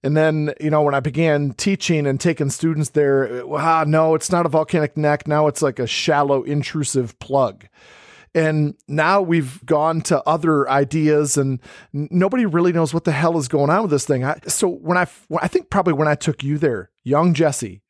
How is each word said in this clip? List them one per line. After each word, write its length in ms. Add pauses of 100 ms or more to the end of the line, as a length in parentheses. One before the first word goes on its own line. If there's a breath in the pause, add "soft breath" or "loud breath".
And 140
then, 440
you 100
know, 120
when 120
I 60
began 520
teaching 540
and 140
taking 300
students 400
there, 340
it, 240
ah, 380
no, 280
it's 160
not 140
a 60
volcanic 460
neck. 300
Now 200
it's 160
like 160
a 80
shallow, 560
intrusive 760
plug. 460 (680 loud breath)
And 400 (140)
now 340
we've 420
gone 380
to 260
other 400
ideas, 720
and 220 (340 loud breath)
n-, 160
nobody 340
really 280
knows 200
what 120
the 80
hell 260
is 100
going 220
on 120
with 100
this 120
thing. 200
I, 240
so 200
when 300
I 40
f-, 260
when, 140
I 40
think 240
probably 240
when 140
I 80
took 260
you 160
there, 320 (140)
young 280
Jesse 580